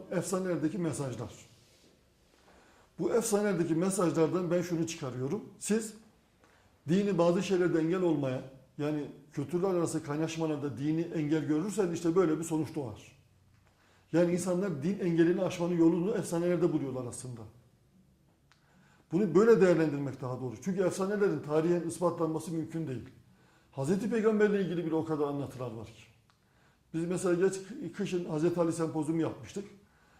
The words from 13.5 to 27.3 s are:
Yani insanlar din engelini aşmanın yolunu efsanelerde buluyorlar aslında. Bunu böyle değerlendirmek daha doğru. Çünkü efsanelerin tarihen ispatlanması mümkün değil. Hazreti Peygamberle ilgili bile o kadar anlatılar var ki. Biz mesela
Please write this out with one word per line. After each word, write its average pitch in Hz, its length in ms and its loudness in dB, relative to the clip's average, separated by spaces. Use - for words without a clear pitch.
Yani 175 200 4
insanlar 180 500 -2
din 202 160 -2
engelini 175 440 2
aşmanın 175 340 -2
yolunu 165 340 4
efsanelerde 170 640 0
buluyorlar 131 320 -4
aslında. 117 360 -12
Bunu 175 240 2
böyle 214 260 10
değerlendirmek 156 600 4
daha 127 180 -4
doğru. 123 220 -6
Çünkü 190 200 -2
efsanelerin 190 580 0
tarihen 156 420 2
ispatlanması 165 680 -2
mümkün 160 360 -6
değil. 120 220 -8
Hazreti 190 380 -2
Peygamberle 208 520 4
ilgili 170 240 -2
bile 160 100 -2
o 160 100 0
kadar 151 180 -2
anlatılar 135 480 -4
var 110 160 -12
ki. - 160 -20
Biz 165 120 -2
mesela 175 420 2